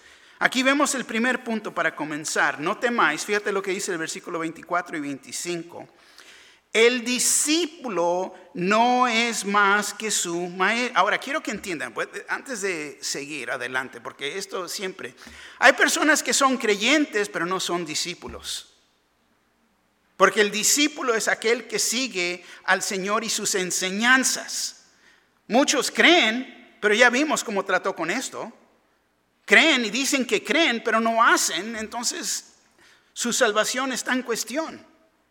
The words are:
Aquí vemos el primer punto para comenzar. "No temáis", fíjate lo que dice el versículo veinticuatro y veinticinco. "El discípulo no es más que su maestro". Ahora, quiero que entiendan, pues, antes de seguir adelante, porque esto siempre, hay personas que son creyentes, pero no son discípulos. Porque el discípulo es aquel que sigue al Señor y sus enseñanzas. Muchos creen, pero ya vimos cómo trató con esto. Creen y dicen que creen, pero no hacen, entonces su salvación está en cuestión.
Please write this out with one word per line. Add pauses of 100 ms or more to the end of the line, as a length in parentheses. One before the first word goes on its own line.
(400)
Aquí
vemos
el
primer
punto
para
comenzar.
"No
temáis",
fíjate
lo
que
dice
el
versículo
veinticuatro
y
veinticinco. (840)
"El
discípulo (180)
no
es
más
que
su
maestro".
Ahora,
quiero
que
entiendan,
pues, (180)
antes
de
seguir
adelante,
porque
esto
siempre, (440)
hay
personas
que
son
creyentes,
pero
no
son
discípulos. (1500)
Porque
el
discípulo
es
aquel
que
sigue (200)
al
Señor
y
sus
enseñanzas. (600)
Muchos
creen,
pero
ya
vimos
cómo
trató
con
esto. (920)
Creen
y
dicen
que
creen,
pero
no
hacen,
entonces (600)
su
salvación
está
en
cuestión. (460)